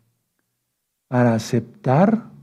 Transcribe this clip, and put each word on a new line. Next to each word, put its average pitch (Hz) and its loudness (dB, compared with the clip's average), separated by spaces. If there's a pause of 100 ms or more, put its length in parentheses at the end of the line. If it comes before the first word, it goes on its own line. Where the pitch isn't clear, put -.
(1080)
para 120 0
aceptar 135 -2 (120)